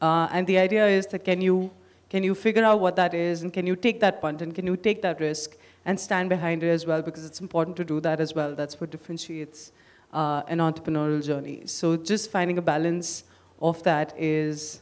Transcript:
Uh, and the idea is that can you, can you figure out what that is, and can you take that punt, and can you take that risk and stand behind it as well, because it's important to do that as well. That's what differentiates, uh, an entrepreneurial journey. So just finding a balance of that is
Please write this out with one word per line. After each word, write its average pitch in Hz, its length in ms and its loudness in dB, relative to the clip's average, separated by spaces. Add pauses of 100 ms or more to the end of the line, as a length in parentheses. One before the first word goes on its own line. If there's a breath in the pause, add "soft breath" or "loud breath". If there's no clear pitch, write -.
Uh, 165 320 4
and 180 160 0
the 185 100 4
idea 196 260 4
is 196 220 4
that 190 180 -8
can 185 160 0
you, 185 300 2 (400 soft breath)
can 190 140 0
you 190 100 2
figure 220 300 2
out 214 160 6
what 180 160 2
that 175 180 4
is, 170 280 0
and 175 100 -6
can 180 160 -2
you 180 80 0
take 226 240 0
that 196 200 4
punt, 151 220 -4
and 165 100 -8
can 185 140 -6
you 180 100 0
take 190 260 0
that 170 180 -2
risk 156 360 -4 (280 soft breath)
and 190 160 -2
stand 185 280 0
behind 165 360 0
it 170 60 4
as 165 160 0
well, 160 160 0
because 160 220 -10
it's 156 160 -14
important 170 360 -2
to 175 80 -4
do 156 160 -2
that 156 180 0
as 156 160 -2
well. 151 200 -2
That's 147 260 -6
what 165 100 -6
differentiates, 156 800 -12 (420 soft breath)
uh, 147 360 0
an 165 100 0
entrepreneurial 151 680 0
journey. 143 420 -6
So 165 300 0
just 196 360 -2
finding 180 260 0
a 175 40 0
balance 170 640 0 (360 soft breath)
of 165 240 0
that 156 340 2
is 156 640 -2